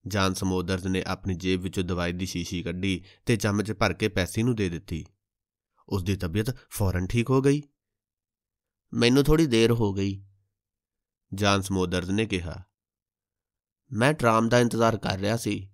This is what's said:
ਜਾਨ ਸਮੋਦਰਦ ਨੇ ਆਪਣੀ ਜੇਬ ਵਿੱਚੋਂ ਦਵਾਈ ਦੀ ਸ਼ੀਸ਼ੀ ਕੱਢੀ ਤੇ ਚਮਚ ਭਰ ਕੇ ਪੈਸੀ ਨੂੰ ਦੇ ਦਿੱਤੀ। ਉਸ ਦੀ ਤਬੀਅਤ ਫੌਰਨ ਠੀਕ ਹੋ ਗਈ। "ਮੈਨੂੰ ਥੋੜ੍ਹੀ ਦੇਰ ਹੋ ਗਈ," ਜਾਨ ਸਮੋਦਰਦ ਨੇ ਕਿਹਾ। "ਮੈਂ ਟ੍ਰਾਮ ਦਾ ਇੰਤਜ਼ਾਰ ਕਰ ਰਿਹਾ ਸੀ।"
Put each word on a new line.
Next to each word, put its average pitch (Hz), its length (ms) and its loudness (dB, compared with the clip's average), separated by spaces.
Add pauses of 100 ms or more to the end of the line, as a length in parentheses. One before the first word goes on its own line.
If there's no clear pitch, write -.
ਜਾਨ 95 260 2
ਸਮੋਦਰਦ 92 540 -2
ਨੇ 92 200 0
ਆਪਣੀ 95 280 -4
ਜੇਬ 90 260 0
ਵਿੱਚੋਂ 95 220 -4
ਦਵਾਈ 87 300 -2
ਦੀ 90 120 -4
ਸ਼ੀਸ਼ੀ 87 380 -6
ਕੱਢੀ 90 400 -2 (220)
ਤੇ 120 100 2
ਚਮਚ 104 360 -2
ਭਰ 98 220 0
ਕੇ 107 140 -2
ਪੈਸੀ 98 360 -2
ਨੂੰ 123 120 0
ਦੇ 98 140 0
ਦਿੱਤੀ। 80 360 -8 (840)
ਉਸ 95 140 -4
ਦੀ 98 120 0
ਤਬੀਅਤ 101 400 -4 (140)
ਫੌਰਨ 92 380 -2
ਠੀਕ 120 220 0
ਹੋ 131 120 4
ਗਈ। 143 200 2 (1300)
"ਮੈਨੂੰ 123 300 4
ਥੋੜ੍ਹੀ 156 220 4
ਦੇਰ 113 260 4
ਹੋ 110 220 2
ਗਈ," 98 320 -4 (1080)
ਜਾਨ 98 280 2
ਸਮੋਦਰਦ 92 480 -2
ਨੇ 107 160 0
ਕਿਹਾ। 87 380 -6 (1300)
"ਮੈਂ 127 220 2
ਟ੍ਰਾਮ 113 360 2
ਦਾ 123 100 4
ਇੰਤਜ਼ਾਰ 113 380 2
ਕਰ 101 220 -4
ਰਿਹਾ 104 180 0
ਸੀ।" 101 360 -6